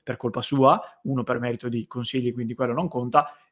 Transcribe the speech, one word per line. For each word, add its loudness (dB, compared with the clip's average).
per -6
colpa -2
sua, 6
uno -2
per 0
merito -4
di -4
Consigli, -4
quindi -6
quello -2
non -2
conta, 0